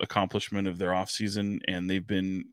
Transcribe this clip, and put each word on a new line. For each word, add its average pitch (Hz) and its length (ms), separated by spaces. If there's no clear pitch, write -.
accomplishment 98 640
of 87 120
their 90 120
offseason. 101 800
And 90 200
they've 95 160
been 95 480